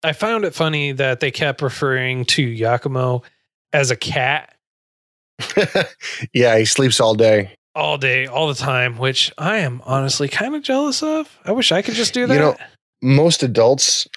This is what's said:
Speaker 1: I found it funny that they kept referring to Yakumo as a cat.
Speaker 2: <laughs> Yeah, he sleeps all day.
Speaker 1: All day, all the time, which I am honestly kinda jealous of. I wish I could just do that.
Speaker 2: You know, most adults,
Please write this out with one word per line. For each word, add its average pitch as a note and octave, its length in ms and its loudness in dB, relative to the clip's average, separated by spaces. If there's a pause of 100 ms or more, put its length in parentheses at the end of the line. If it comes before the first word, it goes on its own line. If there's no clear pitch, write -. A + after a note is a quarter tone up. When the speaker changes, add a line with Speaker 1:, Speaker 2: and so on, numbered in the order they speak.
Speaker 1:
I D#3+ 120 0
found A3 320 0
it D#3+ 100 -2
funny D3 380 0
that C3 260 0
they C#3+ 120 0
kept C#3 300 -2
referring B2+ 640 -2
to C#3 220 0
Yakumo B2 760 -2 (500)
as C#3 180 2
a A#2+ 60 -2
cat. C#3 580 -4 (840)
Speaker 2:
<laughs> - 540 -2 (400)
Yeah, A#2+ 240 4
he A2 60 4
sleeps B2+ 380 2
all A2 140 4
day. G#2+ 380 4 (220)
Speaker 1:
All D3+ 220 -2
day, C3 300 0
all C#3 200 -2
the C#3+ 80 -2
time, B2 420 -2
which C3 400 -2
I F#3+ 200 -2
am C3 260 -4
honestly C3+ 460 -2
kinda C#4 320 -4
jealous C#4 420 -2
of. D#4 400 -4
I F3 80 -4
wish A#3+ 220 2
I F#3 80 2
could A3 140 -6
just A3+ 180 -2
do B3 140 0
that. B3+ 60 2
Speaker 2:
You D3 60 4
know, D3+ 160 4 (460)
most D3 420 4
adults, A#2 720 2